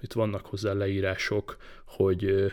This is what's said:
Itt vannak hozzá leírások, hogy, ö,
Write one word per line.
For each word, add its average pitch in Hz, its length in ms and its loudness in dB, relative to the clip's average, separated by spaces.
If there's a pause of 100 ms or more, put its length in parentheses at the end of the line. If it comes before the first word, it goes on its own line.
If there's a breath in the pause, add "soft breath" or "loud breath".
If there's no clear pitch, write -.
Itt - 120 -12
vannak 104 340 -2
hozzá 101 260 -2
leírások, 98 840 0 (280 loud breath)
hogy, 95 400 2
ö, 98 280 4